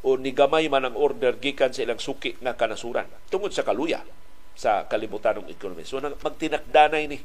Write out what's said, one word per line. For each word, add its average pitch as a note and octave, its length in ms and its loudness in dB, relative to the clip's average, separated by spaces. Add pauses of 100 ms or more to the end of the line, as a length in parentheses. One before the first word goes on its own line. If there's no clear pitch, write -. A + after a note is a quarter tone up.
O C3 80 6
nigamay C#3 560 4
man C3+ 160 4
ang B2 80 -2
order B2+ 480 2
gikan C3+ 320 2
sa C3 80 -4
ilang A#2 160 0
suki - 400 -6
nga B2 160 -4
kanasuran. A#2 560 -2 (240)
Tungod F#3+ 160 -2
sa - 160 -2
kaluya A#2+ 400 0 (480)
sa G#2 320 0
kalibutanong G#2 640 -2
ekonomiya. F#2 400 -10
So C3+ 80 -6
nag-, C#3 240 -6
magtinakdanay D3+ 880 4
ni. C#3+ 160 -6